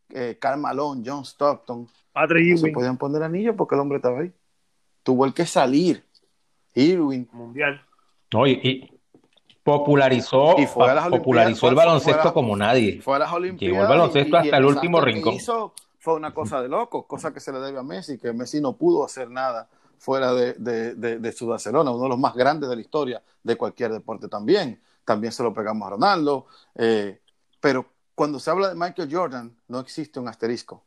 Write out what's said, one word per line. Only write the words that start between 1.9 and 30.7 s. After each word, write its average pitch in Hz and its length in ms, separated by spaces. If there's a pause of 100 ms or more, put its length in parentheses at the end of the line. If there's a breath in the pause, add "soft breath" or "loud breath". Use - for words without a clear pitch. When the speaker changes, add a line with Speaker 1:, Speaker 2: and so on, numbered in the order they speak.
Speaker 2:
Patrick 165 380
Speaker 1:
No 175 60
se 160 80
Speaker 2:
Ewing. 156 100
Speaker 1:
podían 127 220
poner 143 260
anillos 190 340
porque 165 200
el 139 40
hombre 143 180
estaba 123 220
ahí. 180 120 (720)
Tuvo 131 220
el 135 80
que 170 140
salir. 147 580 (680)
Irving. 139 580
Speaker 2:
Mundial. 131 480 (540)
Speaker 3:
No, 120 120
y, 135 60
y - 480 (600)
popularizó, 143 960
Speaker 1:
Y 143 80
fue 123 240
a 131 40
las 156 140
Speaker 3:
popularizó 120 580
Speaker 1:
Olimpiadas, 120 60
Speaker 3:
el - 20
Speaker 1:
fue, - 0
Speaker 3:
baloncesto 156 480
Speaker 1:
fue 165 80
a, 165 40
Speaker 3:
como 117 220
nadie. 104 440
Speaker 1:
fue 135 160
a 143 40
las 151 100
Speaker 3:
Llegó 170 80
el 180 60
Speaker 1:
Olimpiadas 98 440
Speaker 3:
baloncesto 143 400
Speaker 1:
y, 151 40
y 170 100
Speaker 3:
hasta 147 160
el 131 60
Speaker 1:
el 139 40
Speaker 3:
último 151 300
Speaker 1:
desastre 135 140
que 107 40
Speaker 3:
rincón. 110 180
Speaker 1:
hizo 226 400 (240)
fue 165 160
una 156 200
cosa 143 260
de 123 80
loco, 165 380
cosa 143 260
que - 80
se 147 120
le 131 80
debe 135 180
a 127 40
Messi, 151 360
que 117 140
Messi 123 280
no 135 140
pudo 165 300
hacer 127 260
nada 123 380 (300)
fuera 131 340
de, 123 220
de, 113 400
de, 117 240
de 113 140
su - 140
Barcelona, 117 440
uno 120 140
de 131 40
los 123 100
más 131 160
grandes 139 360
de 123 60
la 113 60
historia 127 400 (200)
de 113 140
cualquier 113 360
deporte 107 360
también. 117 520 (240)
También 113 280
se - 100
lo 117 120
pegamos 107 320
a 95 40
Ronaldo, 143 560 (280 soft breath)
eh, 110 460 (400)
pero 131 260 (280)
cuando 147 240
se 156 120
habla 190 200
de 180 40
Michael 170 400
Jordan, 127 400 (140)
no 123 120
existe 143 400
un 120 80
asterisco. 113 580